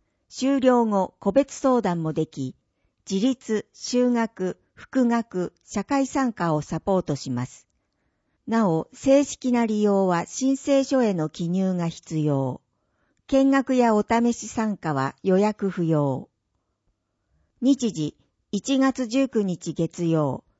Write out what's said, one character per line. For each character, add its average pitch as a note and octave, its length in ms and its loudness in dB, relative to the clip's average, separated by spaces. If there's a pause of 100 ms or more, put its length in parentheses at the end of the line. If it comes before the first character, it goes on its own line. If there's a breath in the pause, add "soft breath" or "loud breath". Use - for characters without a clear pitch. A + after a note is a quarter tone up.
(300)
終 C4+ 320 0
了 B3 240 4
後、 G3+ 340 -2
個 G3+ 120 -2
別 C#4 220 2
相 B3+ 280 0
談 F3 220 -2
も D#3 100 -4
で D#3+ 140 -2
き、 C3 280 -8 (540)
自 G3 160 0
立、 A#3 480 -4
就 B3 380 0
学、 A3 480 -4 (160)
復 - 320 -2
学、 A3+ 460 -4 (100)
社 - 200 -6
会 C#4 220 0
参 C4 280 -2
加 E3+ 200 -2
を D3+ 80 0
サ D#3+ 180 -6
ポ F#3+ 200 0
ー - 20 0
ト D#3 140 -4
し C#3 160 -8
ま B2 160 -4
す。 - 200 -20 (760)
な A3 240 0
お、 D#3+ 240 -2
正 C4+ 300 4
式 - 280 -6
な A#3+ 140 2
利 G#3+ 160 0
用 G3+ 240 2
は F3 220 0
申 C4+ 280 -2
請 C#4 280 2
書 C4 180 0
へ G#3 140 2
の D#3 140 -2
記 E3+ 200 -6
入 F#3 240 0
が E3+ 140 -2
必 E3 320 -6
要。 C3+ 420 -2 (640)
見 C4+ 240 2
学 C4+ 240 2
や A#3+ 220 4
お G#3 80 2
試 A#3 300 0
し - 140 -14
参 A3 300 -4
加 D#3+ 160 -4
は C3+ 300 -2
予 F#3 160 4
約 G#3 320 0
不 F3 140 -4
要。 C#3+ 440 0 (1300)
日 B3 300 2
時、 D#3 240 -4 (360)
一 C4 260 -2
月 C4 300 0
十 C4 220 0
九 A3 120 0
日 F3 320 -4
月 E3+ 320 -4
曜、 D3+ 380 -2 (160)